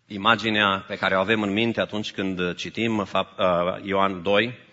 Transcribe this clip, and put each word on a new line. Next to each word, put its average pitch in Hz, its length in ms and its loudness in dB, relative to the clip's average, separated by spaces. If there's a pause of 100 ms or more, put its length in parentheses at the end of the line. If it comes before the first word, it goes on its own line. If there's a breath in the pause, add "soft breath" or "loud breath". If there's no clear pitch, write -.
imaginea 104 840 2
pe 101 80 -8
care 95 200 0
o 95 40 4
avem 107 220 2
în 101 100 0
minte 110 280 0
atunci 107 320 -4
când 90 420 -2
citim, 107 500 -4
fapt, - 340 -4
uh, 92 460 0
Ioan 98 380 0
doi. 104 360 0 (140)